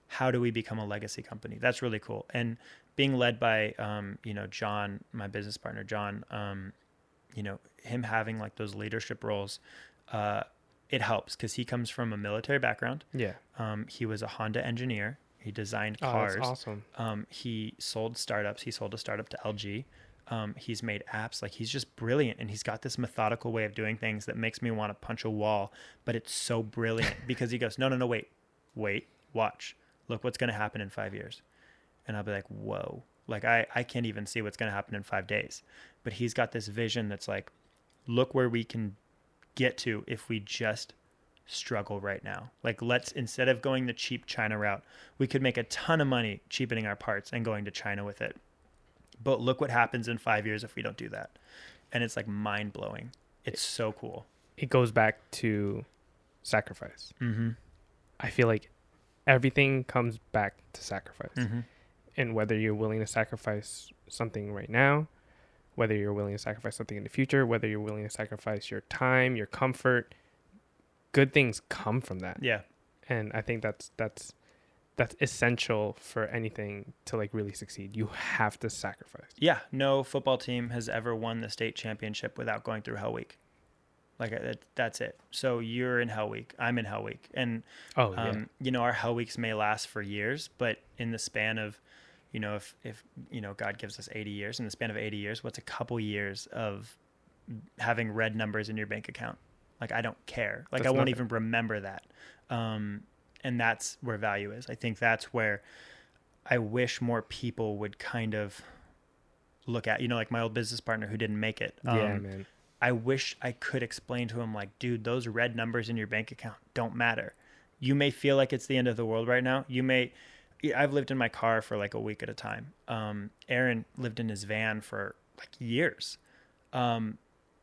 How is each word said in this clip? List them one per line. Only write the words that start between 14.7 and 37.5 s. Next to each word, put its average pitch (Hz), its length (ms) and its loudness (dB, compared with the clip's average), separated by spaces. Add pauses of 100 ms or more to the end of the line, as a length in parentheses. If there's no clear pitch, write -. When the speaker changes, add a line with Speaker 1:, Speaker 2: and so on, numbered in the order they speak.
Speaker 1:
He 107 120 -10
designed 107 520 -2
Speaker 2:
Oh, 131 100 0
that's 104 240 4
Speaker 1:
cars. 127 100 0
Speaker 2:
awesome. 113 380 -4 (140)
Speaker 1:
Um, 110 320 -2
he 110 480 -6
sold 113 400 -4
startups. 104 440 -2
He - 80 -6
sold 107 240 -4
a 113 40 -6
startup 107 320 -4
to - 140 -10
L 107 100 -2
G. 104 320 -6 (420)
Um, 107 280 -4
he's 113 280 -6
made 104 180 -2 (100)
apps. 107 300 -4
Like, 101 100 -6
he's 113 180 -6
just 127 260 -6
brilliant, 120 420 2
and 117 120 -6
he's 104 120 -6
got 110 200 -2
this 135 140 -6
methodical 117 540 0
way 113 140 0
of 104 100 -4
doing 110 220 -2
things 107 300 -4
that 113 100 -4
makes 113 260 -2
me 120 80 0
wanna 107 240 -2
punch - 300 -6
a 113 60 0
wall, 104 420 2 (320)
but 117 100 0
it's - 180 -4
so 113 300 0
brilliant 113 580 0
Speaker 2:
<laughs> 127 60 -12
Speaker 1:
because 123 240 0
he 123 80 0
goes, 113 200 -2
"No, 131 100 4
no, 131 80 2
no, 127 100 2
wait, 117 220 -2 (480)
wait, 107 320 0 (240)
watch. - 420 0 (320)
Look 113 160 -4
what's 123 160 -2
gonna 120 140 2
happen 107 280 -2
in 101 100 -6
five 101 240 -6
years." 104 280 -12 (640)
And 107 100 -4
I'll 104 60 -4
be 104 100 -4
like, 98 140 -4
"Whoa." 104 560 -6 (240)
Like, 107 180 -4
I, 117 300 6
I 123 80 2
can't 120 240 -2
even 104 200 -4
see 113 160 -2
what's 104 140 -4
gonna 110 140 -2
happen 101 240 -4
in 101 80 -4
five 95 240 -2
days. - 380 -2 (400)
But 113 100 -6
he's 113 200 -2
got 117 180 2
this 104 160 -4
vision 110 400 0
that's 101 180 -6
like, 98 240 -4 (560)